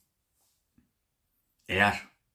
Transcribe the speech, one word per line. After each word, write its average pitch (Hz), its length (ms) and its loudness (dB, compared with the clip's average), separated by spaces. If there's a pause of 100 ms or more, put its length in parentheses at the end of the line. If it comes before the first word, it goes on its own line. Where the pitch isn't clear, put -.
(1700)
eğer 98 380 0 (260)